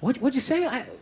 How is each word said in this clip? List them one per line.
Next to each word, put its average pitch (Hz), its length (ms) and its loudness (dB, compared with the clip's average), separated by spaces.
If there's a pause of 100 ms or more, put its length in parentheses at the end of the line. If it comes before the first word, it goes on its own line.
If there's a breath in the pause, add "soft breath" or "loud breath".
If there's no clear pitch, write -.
What, 233 180 0
what'd 254 160 2
you 262 60 2
say? 339 260 2
I, 311 120 -2
I 226 80 -6 (160)